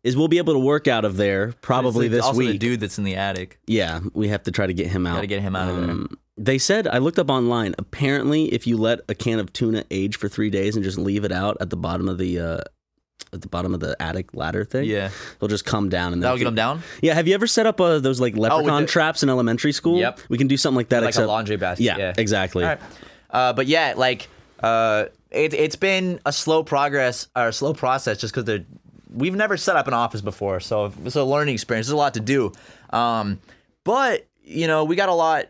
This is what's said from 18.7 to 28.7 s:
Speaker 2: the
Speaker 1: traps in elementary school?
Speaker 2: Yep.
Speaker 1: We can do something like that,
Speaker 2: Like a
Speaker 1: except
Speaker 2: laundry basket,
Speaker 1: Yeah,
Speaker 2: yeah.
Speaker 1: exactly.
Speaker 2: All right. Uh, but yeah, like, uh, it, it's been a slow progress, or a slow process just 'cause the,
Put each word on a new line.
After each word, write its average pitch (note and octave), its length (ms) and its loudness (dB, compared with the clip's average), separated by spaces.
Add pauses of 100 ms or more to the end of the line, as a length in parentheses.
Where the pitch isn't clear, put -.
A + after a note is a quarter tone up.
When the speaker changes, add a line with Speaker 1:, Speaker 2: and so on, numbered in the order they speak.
Speaker 2:
the D#3 60 2
Speaker 1:
traps D#3 360 2
in C#3 60 4
elementary B2+ 420 2
school? E3+ 280 0
Speaker 2:
Yep. - 200 0 (100)
Speaker 1:
We A#2+ 100 -2
can C3+ 80 4
do C#3 100 4
something C3+ 200 2
like A#2 120 0
that, B2 120 4
Speaker 2:
Like A2+ 40 2
a A#2 40 2
Speaker 1:
except A2+ 180 2
Speaker 2:
laundry G#2+ 300 0
basket, F2+ 260 0
Speaker 1:
Yeah, F#2+ 140 2
Speaker 2:
yeah. F#2 200 -2
Speaker 1:
exactly. G2 460 2
Speaker 2:
All D#3+ 80 2
right. C#3+ 80 -4 (500)
Uh, B2+ 240 2
but C3 140 0
yeah, D3+ 280 2
like, B2+ 320 0 (360)
uh, A2+ 420 2 (240)
it, D3+ 240 0
it's - 240 0
been F#3+ 480 0
a C#3 80 0
slow D#3 300 2
progress, C#3+ 720 0
or A#2+ 140 2
a G#2+ 40 -4
slow D3 200 -2
process C3 440 -2
just A2+ 160 -6
'cause B2+ 120 -4
the, G#2 200 -2 (480)